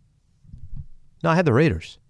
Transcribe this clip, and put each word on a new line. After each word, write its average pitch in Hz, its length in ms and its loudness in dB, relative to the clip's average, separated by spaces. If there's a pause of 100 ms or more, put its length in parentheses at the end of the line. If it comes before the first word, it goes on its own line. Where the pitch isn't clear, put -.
(1200)
No, 165 60 2
I 160 60 2
had 180 100 2
the 139 80 4
Raiders. 113 460 0 (100)